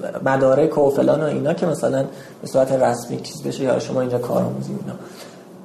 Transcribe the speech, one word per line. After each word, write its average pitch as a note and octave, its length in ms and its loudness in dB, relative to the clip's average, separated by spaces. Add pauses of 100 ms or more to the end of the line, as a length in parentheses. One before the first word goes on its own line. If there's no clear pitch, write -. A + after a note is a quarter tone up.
(260)
مدارک C3+ 520 4
و C#3+ 120 6
فلان C#3 320 2
و D#3 40 0
اینا C#3 280 0
که - 120 -2
مثلاً C3+ 400 0 (360)
به - 60 -12
صورت C3+ 240 2
رسمی A#2+ 500 0
چیز - 220 -12
بشه C#3 200 -6
یا B2 160 2
شما B2+ 220 -4
اینجا B2 160 -2
کارآموزی - 560 -2
و - 80 -6
اینا. - 120 -10 (720)